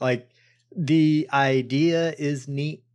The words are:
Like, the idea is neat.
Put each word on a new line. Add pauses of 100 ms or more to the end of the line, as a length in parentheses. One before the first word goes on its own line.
Like, (440)
the
idea
is
neat. (120)